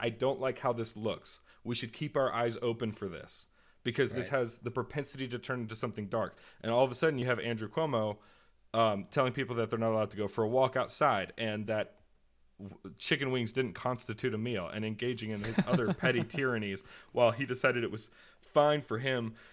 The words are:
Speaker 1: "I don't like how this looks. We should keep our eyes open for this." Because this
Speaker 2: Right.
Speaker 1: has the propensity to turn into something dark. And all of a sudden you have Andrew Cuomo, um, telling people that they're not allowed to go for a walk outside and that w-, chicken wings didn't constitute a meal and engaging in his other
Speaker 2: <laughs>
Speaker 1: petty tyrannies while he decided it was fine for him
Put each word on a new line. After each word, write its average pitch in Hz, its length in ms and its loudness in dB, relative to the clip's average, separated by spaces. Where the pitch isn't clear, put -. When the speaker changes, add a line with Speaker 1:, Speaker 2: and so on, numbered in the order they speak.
Speaker 1:
"I 120 80 0
don't 131 320 0
like 127 180 -2
how 123 140 2
this 113 240 -4
looks. 107 420 -4
We 117 120 -2
should 113 180 -4
keep 147 240 -4
our 135 160 4
eyes 117 280 0
open 117 300 -2
for 101 160 -8
this." - 400 -10
Because 127 280 0
this 127 200 -4
Speaker 2:
Right. 135 80 2
Speaker 1:
has 117 200 -2
the 113 120 -6
propensity 131 560 -4
to 120 120 -6
turn 123 220 -4
into 113 140 -6
something 107 320 -4
dark. 104 300 -2
And 117 100 -2
all 123 120 6
of 131 80 4
a 120 40 -2
sudden 160 240 2
you 123 80 0
have 120 120 2
Andrew 110 300 -2
Cuomo, 113 480 0
um, 107 360 4
telling 127 240 2
people 123 220 -2
that 113 140 0
they're 113 100 0
not 113 120 2
allowed 110 200 2
to 95 60 -10
go 104 100 0
for 113 160 0
a 107 40 2
walk 131 280 4
outside 120 600 2
and 107 300 -2
that 107 280 -2
w-, 98 360 -14
chicken 135 340 0
wings 120 220 0
didn't 127 200 0
constitute 120 600 -4
a 107 40 -2
meal 107 300 -4
and 107 180 -6
engaging 110 460 -4
in 104 120 -4
his 113 220 0
other 160 280 2
Speaker 2:
<laughs> - 0 -
Speaker 1:
petty 123 300 2
tyrannies 113 600 -2
while 120 180 8
he 131 140 -2
decided 123 380 2
it 107 80 -2
was 107 200 -8
fine 147 400 4
for 110 180 -4
him 123 340 -2